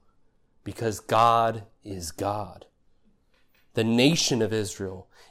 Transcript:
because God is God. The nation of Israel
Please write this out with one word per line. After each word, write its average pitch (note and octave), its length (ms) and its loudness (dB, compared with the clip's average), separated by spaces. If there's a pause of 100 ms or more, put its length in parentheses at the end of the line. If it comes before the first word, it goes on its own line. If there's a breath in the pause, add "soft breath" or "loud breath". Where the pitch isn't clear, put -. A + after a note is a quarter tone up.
(640)
because G#2 340 -4
God A2+ 640 4 (220)
is F#2 260 -10
God. G2 560 -6 (1080)
The A2+ 100 -2
nation B2 580 2
of G#2+ 100 0
Israel F#2+ 560 -6 (220 soft breath)